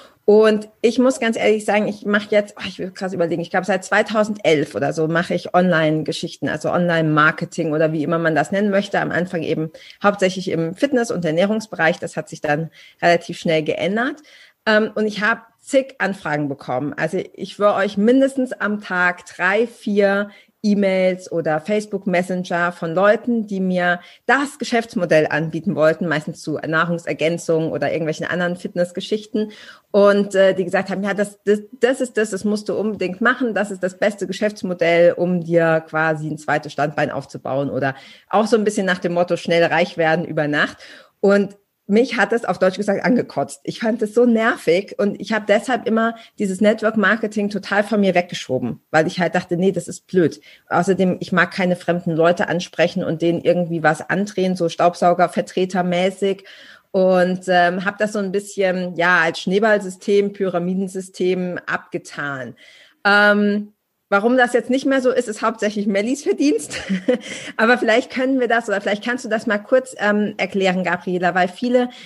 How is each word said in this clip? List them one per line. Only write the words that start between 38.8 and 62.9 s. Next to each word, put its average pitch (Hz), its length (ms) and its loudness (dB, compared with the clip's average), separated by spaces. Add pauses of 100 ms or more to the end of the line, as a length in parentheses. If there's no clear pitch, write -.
nach 185 120 0
dem 175 140 -2
Motto, 175 240 0
„Schnell 170 260 2
reich 165 340 0
werden 160 280 2
über 156 220 -2
Nacht.“ 151 300 -2 (420)
Und 202 360 2 (320)
mich 226 300 2
hat 196 160 2
es 233 120 -2
auf 180 120 -2
Deutsch 185 200 2
gesagt 202 280 -2
angekotzt. 160 580 0
Ich - 160 -8
fand 233 220 -2
es 214 140 -4
so 240 100 6
nervig 226 720 2
und 202 240 -2
ich - 120 -6
habe 208 140 -4
deshalb 233 380 0
immer 226 300 0 (240)
dieses 190 200 -2
Network 220 380 2
Marketing 208 520 0
total 202 340 -2
von 208 180 0
mir 190 140 2
weggeschoben, 131 720 -2
weil 156 180 4
ich - 120 -6
halt 170 160 0
dachte, 175 200 -2
„Nee, 185 160 2
das 175 160 -6
ist - 200 -16
blöd.“ 175 340 0 (260)
Außerdem, 180 520 2
ich - 120 -8
mag 180 200 2
keine 180 240 0
fremden 175 360 -4
Leute 170 360 2
ansprechen 175 560 -2
und 160 180 -4
denen 170 200 0
irgendwie 170 420 0
was 156 260 0
andrehen, 185 460 -2
so 170 140 -2
Staubsaugervertretermäßig. 180 1700 0 (480)
Und, 185 560 2
ähm, 180 380 4
habe 202 140 -4
das 214 140 -2
so 214 60 -2
ein 190 120 -4
bisschen, 185 640 -2
ja, 175 240 2
als 165 220 0
Schneeballsystem, 202 920 0
Pyramidensystem 185 1300 -4
abgetan. 139 880 -8 (500)